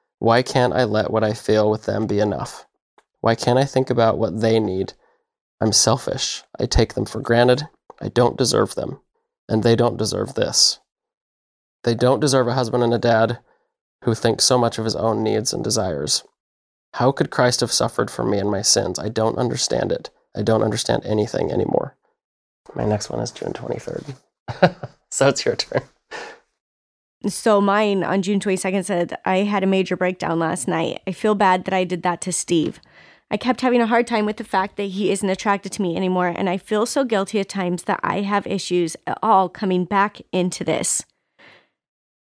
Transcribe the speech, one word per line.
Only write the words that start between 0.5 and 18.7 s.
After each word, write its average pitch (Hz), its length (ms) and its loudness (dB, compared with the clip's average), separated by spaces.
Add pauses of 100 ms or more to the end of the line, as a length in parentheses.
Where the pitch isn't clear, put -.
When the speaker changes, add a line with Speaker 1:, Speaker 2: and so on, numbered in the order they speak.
Speaker 1:
I 123 120 2
let 107 260 0
what 110 140 0
I 107 100 0
feel 107 360 2
with 107 140 -2
them 104 220 -2
be 101 140 0
enough? - 440 -4 (560)
Why 113 140 2
can't 123 240 2
I 135 60 4
think 131 260 0
about 113 280 2
what 104 220 -2
they 113 200 4
need? 95 320 -2 (680)
I'm 110 120 2
selfish. - 680 0 (160)
I 123 80 0
take - 280 2
them 110 120 -2
for 113 140 -8
granted. 127 440 4 (360)
I 110 80 -8
don't 120 300 2
deserve 107 380 2
them. - 240 -6 (480)
And 107 140 2
they 117 140 4
don't 120 200 2
deserve 104 380 -4
this. - 440 0 (1040)
They 117 120 0
don't 123 260 2
deserve 131 280 2
a 120 60 -2
husband 120 300 0
and 117 100 2
a 113 40 2
dad 113 400 2 (680)
who 117 100 2
thinks - 300 0
so 127 140 4
much 117 200 0
of 110 60 -4
his 110 120 -4
own 110 260 0
needs 107 300 -2
and 110 120 -4
desires. 92 580 -2 (720)
How 131 180 2
could - 180 -2
Christ - 300 2
have 120 120 0
suffered - 380 0
for 117 140 -4
me 104 140 0
and 101 120 0
my 101 120 -2
sins? 95 360 0